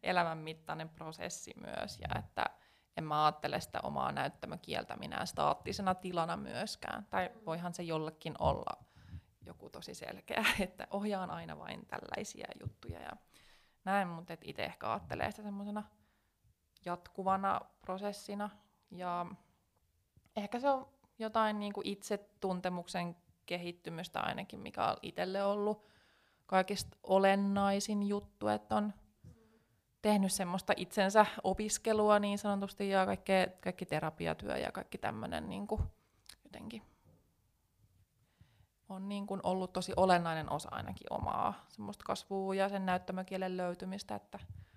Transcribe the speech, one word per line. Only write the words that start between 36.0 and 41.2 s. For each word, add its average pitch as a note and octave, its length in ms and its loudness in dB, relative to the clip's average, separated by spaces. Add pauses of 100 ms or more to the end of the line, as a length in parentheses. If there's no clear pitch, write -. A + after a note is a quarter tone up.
jotenkin A3+ 380 -12 (2000)
on F#3+ 200 -8
niinku G3+ 340 -4
ollut F#3 300 2
tosi - 220 -2
olennainen E3+ 560 6
osa - 200 -4
ainakin - 420 -6
omaa - 560 0